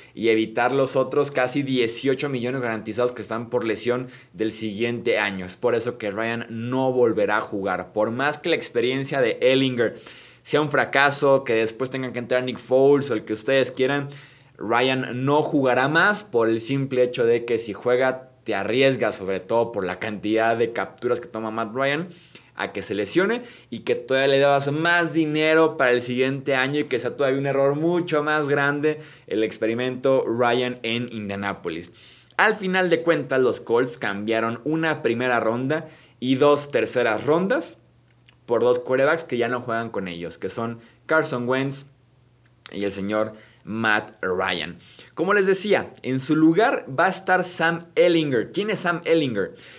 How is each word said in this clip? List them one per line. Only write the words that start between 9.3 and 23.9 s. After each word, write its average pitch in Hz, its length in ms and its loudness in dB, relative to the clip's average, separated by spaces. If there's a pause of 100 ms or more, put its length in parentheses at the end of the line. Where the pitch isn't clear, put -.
Ehlinger 127 560 2 (460)
sea - 180 2
un 151 100 0
fracaso, 135 760 4
que 120 80 -2
después 113 380 0
tengan 131 200 -6
que 123 80 -8
entrar 127 240 0
Nick 123 140 -6
Foles 135 520 4
o 123 40 0
el 107 100 -2
que - 80 -6
ustedes 131 400 0
quieran, 139 380 -2 (480)
Ryan 127 680 0
no 143 200 4
jugará 131 440 2
más 180 380 2
por 113 240 2
el 113 100 0
simple 131 440 0
hecho 123 220 0
de 117 200 2
que 117 120 0
si 110 140 -6
juega 127 600 -2 (140)
te 110 80 -4
arriesgas, 110 640 2
sobre 95 240 -4
todo 117 320 0
por 98 120 -4
la 92 140 -4
cantidad 110 580 0
de 113 160 0
capturas 120 480 -4
que - 80 -14
toma 110 220 -8
Matt 110 240 -6
Ryan, 143 360 -2 (440)
a 98 200 -8
que 98 100 -8
se 107 100 -6
lesione 185 480 0 (300)
y 113 80 -8
que 123 160 -2